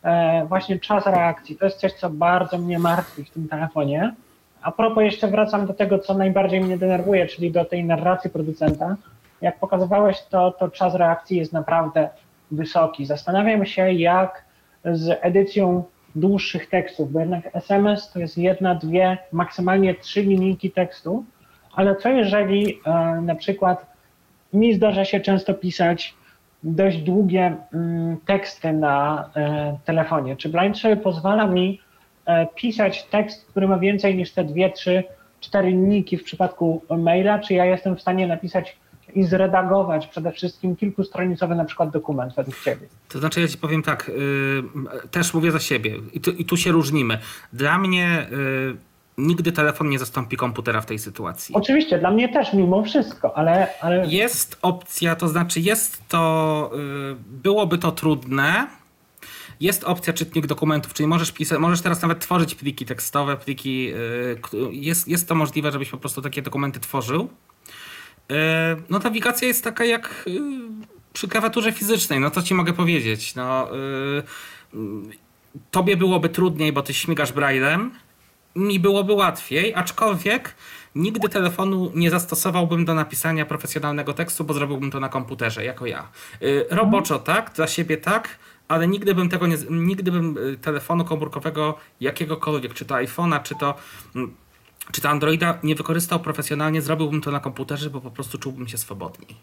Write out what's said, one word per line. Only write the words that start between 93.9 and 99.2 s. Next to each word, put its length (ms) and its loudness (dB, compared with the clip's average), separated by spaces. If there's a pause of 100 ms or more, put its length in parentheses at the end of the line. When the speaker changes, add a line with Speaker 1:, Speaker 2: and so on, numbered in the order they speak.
Speaker 2:
mm, 180 -6 (580)
czy 100 -6
to 80 0
Androida, 540 2
nie 120 2
wykorzystał 440 -2
profesjonalnie, 640 -2
zrobiłbym 400 -2
to 100 -4
na 80 -2
komputerze, 500 -8
bo 120 -10
po 100 -14
prostu 260 -10
czułbym 300 -10
się 100 -10
swobodniej. 500 -12 (160)